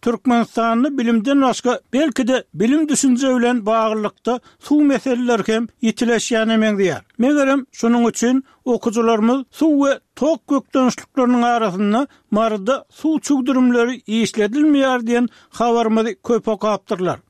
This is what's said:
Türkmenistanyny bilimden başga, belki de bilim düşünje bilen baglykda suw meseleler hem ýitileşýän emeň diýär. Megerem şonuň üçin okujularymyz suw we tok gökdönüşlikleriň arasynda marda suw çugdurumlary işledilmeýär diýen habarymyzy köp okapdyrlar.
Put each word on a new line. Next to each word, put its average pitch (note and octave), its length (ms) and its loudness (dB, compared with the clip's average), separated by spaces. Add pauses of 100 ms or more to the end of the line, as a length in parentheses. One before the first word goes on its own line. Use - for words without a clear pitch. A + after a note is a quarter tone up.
Türkmenistanyny A#3 960 0
bilimden A#3+ 440 2
başga, B3 380 0 (140)
belki C4+ 340 0
de B3 160 0 (100)
bilim C#4 360 0
düşünje C4 460 0
bilen A#3+ 300 0
baglykda A3 760 -2 (200)
suw D4+ 240 2
meseleler B3 640 0
hem A3+ 200 -2 (160)
ýitileşýän A3+ 720 0
emeň A3 260 2
diýär. D#3+ 200 0 (160)
Megerem C4+ 540 2
şonuň A#3 380 0
üçin B3+ 340 0 (220)
okujularymyz A#3 840 0
suw D#4 280 0
we C#4 200 0 (160)
tok D4 320 -2
gökdönüşlikleriň B3+ 1000 -2
arasynda A3 600 0 (240)
marda A3 580 -2
suw D#4 300 -4
çugdurumlary B3 760 0 (120)
işledilmeýär B3+ 1000 0
diýen A#3+ 220 0 (200)
habarymyzy A3+ 640 0 (120)
köp A3+ 240 -2
okapdyrlar. G3 720 -4 (100)